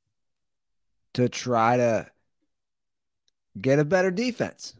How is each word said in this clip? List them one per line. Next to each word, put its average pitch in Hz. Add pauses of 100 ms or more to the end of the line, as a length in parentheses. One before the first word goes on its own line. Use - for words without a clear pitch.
(1160)
to 123
try 120
to 113 (1500)
get 131
a 151
better 185
defense? 220